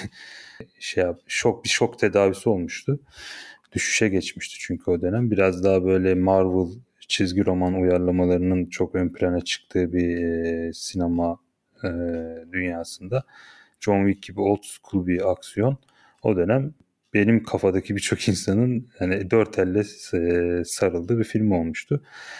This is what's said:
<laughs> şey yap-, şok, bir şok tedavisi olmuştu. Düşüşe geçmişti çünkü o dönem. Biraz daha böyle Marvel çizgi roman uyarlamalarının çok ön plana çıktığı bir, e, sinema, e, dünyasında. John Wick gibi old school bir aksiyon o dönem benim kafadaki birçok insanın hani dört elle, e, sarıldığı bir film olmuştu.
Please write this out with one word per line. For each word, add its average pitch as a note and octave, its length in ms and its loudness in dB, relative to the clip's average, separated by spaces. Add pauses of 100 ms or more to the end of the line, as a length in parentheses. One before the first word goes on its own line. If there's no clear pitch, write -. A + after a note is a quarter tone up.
(380)
<laughs> - 400 -20
şey - 260 -2
yap-, F2 220 -4
şok, - 380 -2
bir G#2+ 40 -6
şok - 300 0
tedavisi G2 500 2
olmuştu. G2+ 520 -2 (720)
Düşüşe - 360 0
geçmişti - 500 -4
çünkü - 320 -4
o F2 120 2
dönem. A2 280 0
Biraz F#2 340 2
daha F#2+ 200 4
böyle F#2 300 4
Marvel F#2 580 4 (360)
çizgi F#2+ 380 0
roman F#2 280 2
uyarlamalarının F2+ 920 2
çok - 280 -4
ön F2+ 180 0
plana F2+ 280 0
çıktığı F2 520 -4
bir, F2 320 0
e, E2 480 -2
sinema, E2+ 680 -2 (460)
e, - 40 -2 (640)
dünyasında. F#2 720 -6 (560)
John G2 260 2
Wick G2 160 0
gibi G2 180 -10
old G2+ 220 0
school - 440 -6
bir F#2 240 0
aksiyon A2+ 480 -2 (440)
o A2 140 2
dönem B2 380 0 (400)
benim G#2+ 280 4
kafadaki F#2+ 540 0
birçok - 320 -2
insanın A2+ 600 0 (100)
hani F#2 320 -2
dört G#2+ 280 2
elle, F#2 220 2 (340)
e, F2 500 2
sarıldığı F2 540 -2
bir G#2+ 60 2
film G#2+ 280 0
olmuştu. A#2 500 -2 (380)